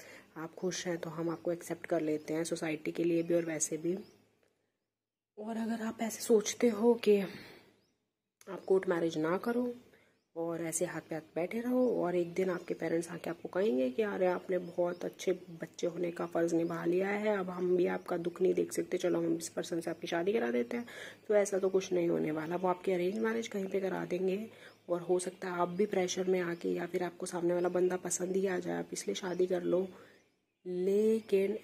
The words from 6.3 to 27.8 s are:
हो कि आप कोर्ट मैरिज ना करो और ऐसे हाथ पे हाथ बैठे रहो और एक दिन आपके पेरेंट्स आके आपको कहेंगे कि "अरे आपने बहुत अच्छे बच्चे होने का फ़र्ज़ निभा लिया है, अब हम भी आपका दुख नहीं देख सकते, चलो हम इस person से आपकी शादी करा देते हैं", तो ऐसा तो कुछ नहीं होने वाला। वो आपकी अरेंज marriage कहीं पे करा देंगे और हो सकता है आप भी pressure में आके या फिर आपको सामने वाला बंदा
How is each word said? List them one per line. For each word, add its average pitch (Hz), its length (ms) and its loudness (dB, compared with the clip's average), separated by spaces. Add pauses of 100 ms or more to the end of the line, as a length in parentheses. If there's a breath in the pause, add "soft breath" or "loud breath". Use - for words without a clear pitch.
हो 226 240 4
कि 208 260 6 (1300 loud breath)
आप 185 200 -8
कोर्ट 190 220 4
मैरिज 170 280 0
ना 160 200 2
करो 240 380 -2 (600 soft breath)
और 165 260 -4
ऐसे 165 240 -2
हाथ 156 160 -6
पे - 140 -8
हाथ 156 60 -6 (140)
बैठे 180 240 -2
रहो 240 440 2
और 175 120 0
एक 170 180 0
दिन 185 160 0
आपके 175 240 -4
पेरेंट्स 165 360 -2
आके 170 200 -8
आपको - 200 -8
कहेंगे 247 400 2
कि 247 120 -2
"अरे 196 240 0
आपने 180 320 0
बहुत 175 480 -2
अच्छे - 260 -2
बच्चे 175 560 -6
होने 170 240 -2
का 170 140 -4
फ़र्ज़ 170 300 2
निभा 170 300 0
लिया 180 240 2
है, 208 280 2
अब 185 120 -2
हम 180 280 2
भी 180 100 4
आपका 180 300 -2
दुख 170 240 -4
नहीं 185 120 6
देख 175 200 0
सकते, 175 240 -2
चलो 170 220 0
हम 165 160 2
इस 170 140 -6
person 175 300 -4
से 170 100 -4
आपकी 165 180 -8
शादी 175 260 0
करा 233 180 0
देते 240 260 0
हैं", 240 80 -6 (420 loud breath)
तो 214 80 4
ऐसा 196 240 4
तो 190 100 2
कुछ 190 240 2
नहीं 170 160 4
होने 160 220 2
वाला। 156 240 -2
वो 180 120 0
आपकी 180 240 0
अरेंज 180 260 0
marriage 226 300 0
कहीं 196 180 -4
पे 190 140 -2
करा 180 260 -2
देंगे 185 440 0 (400 loud breath)
और 175 120 0
हो 180 180 2
सकता 185 280 -6
है 180 60 -4
आप 175 160 2
भी 180 160 2
pressure 185 420 0
में 185 120 4
आके 175 300 -2
या 175 160 0
फिर 180 180 -2
आपको 175 220 -6
सामने 175 280 0
वाला 175 160 2
बंदा 180 260 4